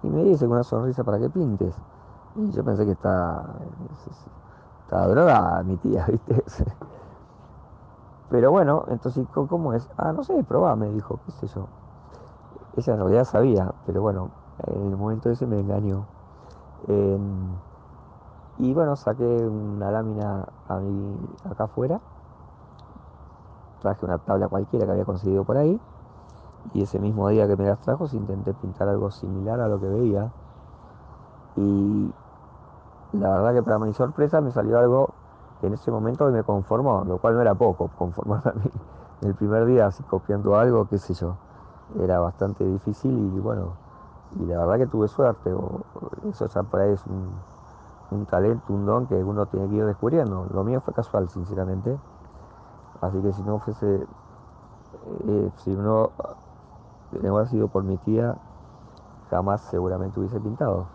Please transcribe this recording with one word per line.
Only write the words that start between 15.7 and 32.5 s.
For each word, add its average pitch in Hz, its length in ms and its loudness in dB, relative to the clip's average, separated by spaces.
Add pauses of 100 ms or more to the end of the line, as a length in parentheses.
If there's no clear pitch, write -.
Em, 98 680 0 (1000)
y 127 160 0
bueno, 151 220 2
saqué 120 280 -2
una 107 680 -2
lámina 104 560 -2 (220)
a 98 100 -2
mi, 98 400 -4 (260)
acá 110 200 -4
afuera, 135 360 -2 (1800)
traje - 240 -2
una 90 140 -2
tabla 95 300 0
cualquiera 101 360 -2
que 98 80 0
había 95 140 0
conseguido 95 380 0
por 110 120 0
ahí, 160 240 2 (920)
y 101 80 2
ese 98 160 -4
mismo 101 320 0
día 107 160 4
que 101 100 2
me 98 80 0
las 101 160 2
trajo, 151 320 -2
intenté 101 400 -6
pintar 95 360 -4
algo 101 220 0
similar 98 500 -6
a 110 80 0
lo 104 120 -2
que 98 60 -6
veía. 107 440 0 (1300)
Y 101 580 2 (960)